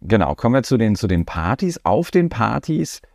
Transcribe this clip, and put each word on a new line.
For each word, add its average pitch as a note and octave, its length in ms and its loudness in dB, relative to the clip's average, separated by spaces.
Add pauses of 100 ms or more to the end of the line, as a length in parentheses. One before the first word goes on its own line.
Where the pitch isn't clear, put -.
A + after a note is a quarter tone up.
genau, E2+ 340 2
kommen A#2+ 200 0
wir C3 80 2
zu B2+ 160 0
den, G#2+ 180 2
zu G#2+ 100 -4
den F2 200 2
Partys. C3 580 -4
Auf E3+ 260 0
den E3+ 200 2
Partys D3+ 720 -4 (120)